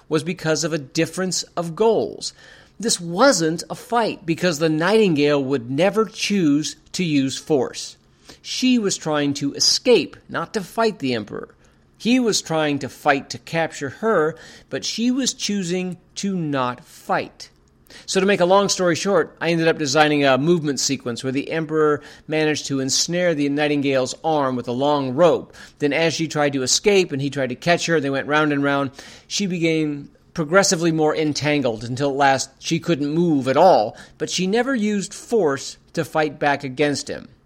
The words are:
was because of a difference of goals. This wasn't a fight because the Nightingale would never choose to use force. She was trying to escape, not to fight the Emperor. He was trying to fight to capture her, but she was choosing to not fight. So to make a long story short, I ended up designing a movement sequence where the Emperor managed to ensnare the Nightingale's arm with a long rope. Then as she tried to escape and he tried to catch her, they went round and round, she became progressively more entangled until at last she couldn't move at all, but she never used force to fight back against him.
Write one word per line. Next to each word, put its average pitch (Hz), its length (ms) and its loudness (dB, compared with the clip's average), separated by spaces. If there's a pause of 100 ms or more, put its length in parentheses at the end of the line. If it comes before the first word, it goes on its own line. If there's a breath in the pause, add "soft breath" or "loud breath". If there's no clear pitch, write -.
was 156 120 0
because 160 440 -4
of 156 80 -6
a 165 40 -2
difference 160 680 -4 (120)
of 170 220 -6
goals. 202 560 0 (440 loud breath)
This 202 220 -2
wasn't 170 720 2
a - 60 -10
fight 220 500 -4
because 165 340 -2
the 165 80 2
Nightingale 156 760 4
would 131 300 -2
never 190 320 2
choose 156 720 0 (160)
to 180 140 -2
use 135 320 0
force. - 580 -2 (460 loud breath)
She 247 360 0
was 196 200 0
trying 147 380 -2
to 139 180 -4
escape, - 640 2 (100)
not 151 280 -8
to 214 60 -4
fight 220 380 -2
the 131 140 -2
Emperor. - 420 -8 (420 soft breath)
He 247 220 2
was 226 220 0
trying 151 380 -2
to 131 100 -8
fight 139 400 -2
to 117 80 -12
capture 151 520 -6
her, 170 460 0 (340 loud breath)
but 135 140 -6
she 240 280 -2
was 254 220 -2
choosing 185 640 -4 (180)
to 196 200 -4
not 139 480 -4
fight. - 680 -8 (560 loud breath)
So - 140 -2
to 190 60 2
make 196 140 2
a 180 60 4
long 190 240 4
story 180 260 0
short, 190 460 0
I 160 80 -2
ended 165 180 0
up 156 120 2
designing 147 440 2
a 135 140 4
movement 151 420 0
sequence 127 440 -4
where 131 100 -4
the 139 160 -4
Emperor 151 520 0 (260 loud breath)
managed 151 400 -2
to 135 120 -2
ensnare 170 540 0
the 143 160 0
Nightingale's 139 640 0 (100)
arm 143 320 0
with 120 120 -6
a 123 60 -2
long 139 420 0
rope. 143 400 2 (240 loud breath)
Then 143 120 0
as 160 220 0
she 160 140 -2
tried 147 260 0
to 135 80 -2
escape 185 500 2
and 135 100 -4
he 143 100 -4
tried 131 180 -2
to 123 60 -8
catch 170 320 0
her, 165 120 2
they 139 120 -2
went 131 160 -4
round 151 260 2
and 143 100 0
round, 139 280 0 (360 loud breath)
she 202 200 -4
became 160 640 -2 (240)
progressively 170 560 2
more 156 240 2
entangled 139 680 -2
until 131 280 -2
at 131 40 -4
last 139 440 2
she 165 200 -2
couldn't 143 340 -2
move 156 340 2
at 135 100 2
all, 147 400 6 (220 loud breath)
but 160 100 -6
she 180 160 -2
never 240 300 0
used 208 380 -2
force 156 640 -2 (160)
to 160 120 -2
fight 156 340 -2
back 143 240 0
against 139 460 -2
him. 65 180 -10 (180)